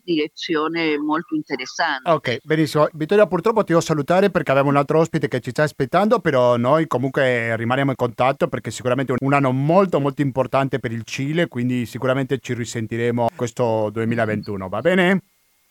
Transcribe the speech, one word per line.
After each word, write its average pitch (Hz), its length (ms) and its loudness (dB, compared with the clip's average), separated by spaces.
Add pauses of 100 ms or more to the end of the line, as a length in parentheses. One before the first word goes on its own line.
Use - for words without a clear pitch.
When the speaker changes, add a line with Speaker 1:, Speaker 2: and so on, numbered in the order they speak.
Speaker 1:
direzione 160 920 -2
molto 151 380 -4
interessante. 151 720 -4
Speaker 2:
Ok, 135 340 -2
benissimo. 151 500 0
Vittoria, 196 340 2
purtroppo 214 340 0
ti 190 60 -2
devo 165 140 2
salutare 170 500 2
perché 151 180 -2
abbiamo 139 200 4
un 143 80 4
altro 143 200 2
ospite 156 300 0
che 127 120 -2
ci 123 120 -10
sta 135 100 0
aspettando, 175 580 2
però 123 380 4
noi 143 300 2
comunque 123 680 0
rimaniamo 127 360 0
in 127 40 -2
contatto 123 520 0
perché 117 240 -6
sicuramente 123 420 -2
è 123 100 -2
un 139 100 2
anno 139 180 2
molto, 165 480 2
molto 139 240 -2
importante 131 560 0
per 120 120 -6
il 117 120 -6
Cile, 151 440 -2
quindi 123 380 -2
sicuramente 127 540 -4
ci - 160 -6
risentiremo 117 800 -2
questo 113 560 -2
duemilaventuno, 107 760 -2
va 101 140 -6
bene? 185 400 2 (500)